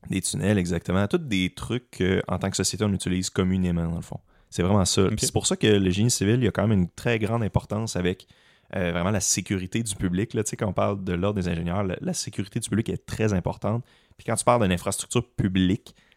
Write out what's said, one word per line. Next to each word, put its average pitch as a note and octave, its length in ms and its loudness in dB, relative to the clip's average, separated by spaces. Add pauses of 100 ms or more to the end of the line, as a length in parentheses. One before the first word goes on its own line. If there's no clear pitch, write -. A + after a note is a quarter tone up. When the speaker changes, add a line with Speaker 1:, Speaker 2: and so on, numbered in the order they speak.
Speaker 1:
Des G2 120 -2
tunnels, G2 380 0
exactement. F2+ 480 0
Tous F3 100 0
des G2 360 0
trucs - 360 -8
que, F#2 380 0
en G2 100 -2
tant F#2+ 140 -2
que - 40 -8
société, G2 300 -2
on G2+ 80 2
utilise F#2 380 -2
communément, F2+ 580 0
dans E2 60 -4
le E2 60 -8
fond. - 180 -12 (320)
C'est - 120 -4
vraiment F#2+ 220 4
ça. - 180 2
Speaker 2:
Ok. F#2+ 120 2
Speaker 1:
Puis C3 100 0
c'est C3 80 0
pour G#2+ 140 0
ça F#3+ 100 0
que - 100 2
le G2+ 220 6
génie G#2 220 2
civil, G#2 240 2
il B2+ 100 2
y - 20 4
a - 40 2
quand F2+ 160 0
même G#2+ 120 4
une F2 100 2
très A#2 300 -2
grande A2 240 -2
importance G#2 540 -2
avec, F2+ 300 -2 (480)
euh, F2+ 160 0
vraiment F2 180 0
la G#2+ 100 2
sécurité F#2+ 640 -2
du A2 120 -6
public. F#2 380 -2
Là, A2 100 0
tu - 80 -4
sais, - 60 -8
quand A2 100 -2
on F2+ 60 -2
parle G2+ 300 0
de F#2 100 -2
l'Ordre G2 280 0
des F2+ 80 -2
ingénieurs, F2 340 -2
la, F#2 160 -4
la F3+ 140 -6
sécurité - 480 -6
du - 80 -10
public G2+ 200 0
est F2+ 160 -6
très G#2+ 280 0
importante. G#2 500 -2 (340)
Puis - 80 -18
quand A2+ 100 -2
tu - 100 -2
parles B2 160 6
d'une F#2 100 4
infrastructure - 560 -2
publique, F#2 680 0 (220)